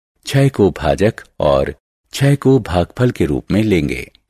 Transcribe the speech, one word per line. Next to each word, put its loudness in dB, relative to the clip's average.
छह 2
को 2
भाजक 0
और 0
छह 0
को 2
भागफल -2
के -4
रूप -4
में 0
लेंगे। -2